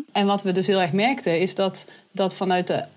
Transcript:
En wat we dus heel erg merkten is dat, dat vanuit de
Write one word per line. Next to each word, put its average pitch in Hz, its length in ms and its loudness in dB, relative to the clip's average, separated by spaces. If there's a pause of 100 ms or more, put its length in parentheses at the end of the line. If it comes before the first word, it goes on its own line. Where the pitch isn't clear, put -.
(120)
En 202 140 2
wat 202 160 2
we 190 100 0
dus 185 140 0
heel 190 140 4
erg 165 120 0
merkten 196 480 0
is 185 140 -2
dat, 190 320 -4 (260)
dat 190 220 -2
vanuit 180 320 0
de 160 160 -2 (140)